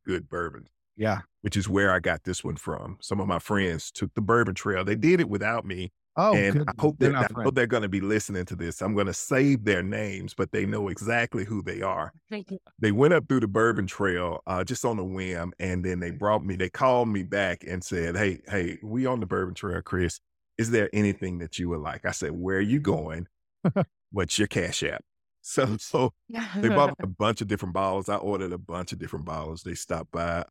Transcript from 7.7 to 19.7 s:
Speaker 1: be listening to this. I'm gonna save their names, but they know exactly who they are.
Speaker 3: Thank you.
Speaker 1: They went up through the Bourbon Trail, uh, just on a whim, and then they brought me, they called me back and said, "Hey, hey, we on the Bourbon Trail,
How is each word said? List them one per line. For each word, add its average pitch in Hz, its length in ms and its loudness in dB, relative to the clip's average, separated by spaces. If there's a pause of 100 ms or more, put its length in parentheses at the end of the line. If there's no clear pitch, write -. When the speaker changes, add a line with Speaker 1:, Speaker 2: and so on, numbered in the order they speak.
Speaker 1:
be 92 120 0
listening 101 440 0
to 90 100 -8
this. 85 260 -6
I'm 104 140 -2
gonna 98 180 2
save 135 520 2
their 92 180 4
names, 98 500 -6
but - 180 -2
they 101 140 0
know 104 220 -2
exactly 113 580 -2
who 104 160 -4
they 92 200 -8
are. 90 320 -4 (160)
Speaker 3:
Thank 208 220 -10
you. 190 80 -8 (200)
Speaker 1:
They 110 120 4
went 139 220 6
up 160 160 2
through 131 120 4
the 110 60 2
Bourbon 104 400 2
Trail, 87 600 -2
uh, 92 160 0
just 127 220 -4
on 117 140 0
a 92 60 -4
whim, 92 540 -4
and 90 260 -2
then 92 140 0
they 87 120 -4
brought 101 340 2
me, 95 100 -2
they 92 140 -2
called 123 400 2
me 98 140 0
back 92 440 -2
and 87 160 -6
said, 85 340 -2
"Hey, 98 300 0
hey, 87 360 -2
we 117 220 -2
on 127 140 0
the 104 80 -4
Bourbon 92 280 -2
Trail, 90 260 -4